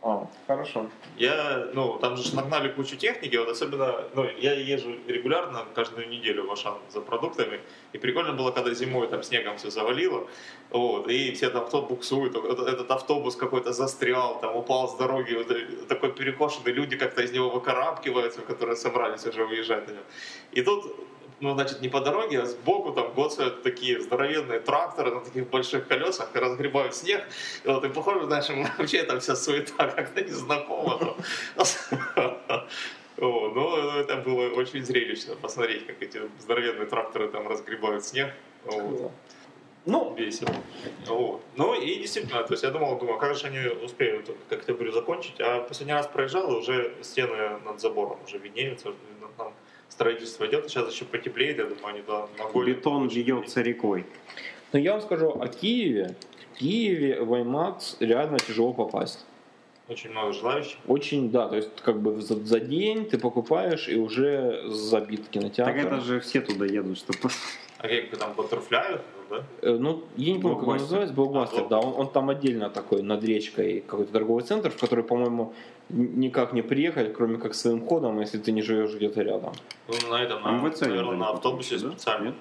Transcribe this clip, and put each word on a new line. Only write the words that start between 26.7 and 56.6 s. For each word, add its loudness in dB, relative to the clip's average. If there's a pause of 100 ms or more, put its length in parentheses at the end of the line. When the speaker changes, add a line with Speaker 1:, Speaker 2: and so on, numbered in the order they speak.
Speaker 2:
снег. 0 (400)
И 0
вот, 4
и 0
похоже, 0
знаешь, 2
<laughs> -2
вообще 2
там 0
вся 0
суета 0
как-то -4
незнакома -2
там. -2 (420)
<laughs> 0 (520)
О, 2
ну, 2 (240)
это 0
было 2
очень 0
зрелищно, 0
посмотреть, -2
как -12
эти -8 (200)
здоровенные 0
тракторы -2
там -6
разгребают -4
снег. -2 (320)
Вот. -4
Speaker 1:
Круто. -4 (760)
Ну. 2
Speaker 2:
Весело. -4 (520)
Вот. 0 (160)
Ну, 4
и -2
действительно, -2
то 0
есть -2
я 2
думал, 0
думаю, 0
как 2
же -6
они -6 (260)
успеют 0 (180)
к -2
октябрю -2
закончить, -2
а 2
последний -6
раз 2
проезжал, 0
и 2
уже 0 (100)
стены -2
над -8
забором 0
уже -10
виднеются, -6 (440)
там -8 (360)
строительство 0
идёт, 2
сейчас 0
ещё -8
потеплеет, -2
я 0
думаю, -8
они -8
туда -4 (120)
нагонят. 2
Speaker 3:
Бетон 2
льётся 0
рекой. 0 (680)
Speaker 1:
Но 6
я 4
вам 2
скажу 2 (100)
о -2
Киеве. 2 (380)
В -20
Киеве 2